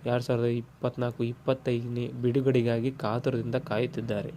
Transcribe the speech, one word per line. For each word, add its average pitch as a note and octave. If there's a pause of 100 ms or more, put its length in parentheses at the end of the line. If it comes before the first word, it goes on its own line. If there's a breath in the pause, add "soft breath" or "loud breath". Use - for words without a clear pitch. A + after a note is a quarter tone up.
ಎರಡು B2
ಸಾವಿರದ A#2+
ಇಪ್ಪತ್ನಾಲ್ಕು A#2+
ಇಪ್ಪತ್ತೈದನೇ A#2+
ಬಿಡುಗಡೆಗಾಗಿ B2
ಕಾತುರದಿಂದ A#2+
ಕಾಯುತ್ತಿದ್ದಾರೆ. A2+